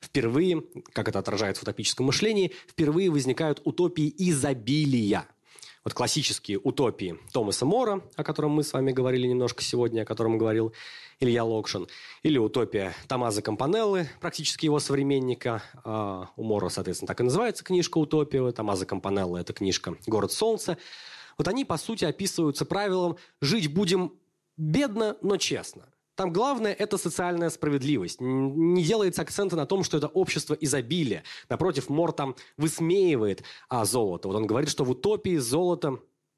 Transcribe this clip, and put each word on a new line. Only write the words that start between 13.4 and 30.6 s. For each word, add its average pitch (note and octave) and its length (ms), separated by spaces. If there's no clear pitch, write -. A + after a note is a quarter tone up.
Кампанеллы, F3 680
практически - 460
его D3 140
современника. C3+ 840
А, G2+ 520
у - 80
Мора, G2+ 260
соответственно, F2+ 380
так - 140
и - 20
называется F#3 400
книжка F3 340
"Утопия", D3 440
у B2+ 100
Томмазо G2+ 340
Кампанеллы — F#2+ 540
это F2 140
книжка F#2 420
"Город G#2 260
солнца". G#3+ 460
Вот C#3+ 80
они, B3+ 180
по E3 120
сути, G#3+ 280
описываются D#3 600
правилом F#3 520
"жить D3 340
будем F#3 400
бедно, G#3 640
но G3 140
честно". - 500
Там F#3 180
главное — A3 460
это G3+ 180
социальная F3 520
справедливость. C#3 680
Н-, C3+ 540
не F3+ 100
делается F#3+ 380
акцента F#3 340
на D3+ 100
том, F#3+ 180
что - 140
это D3 100
общество - 460
изобилия. C3 680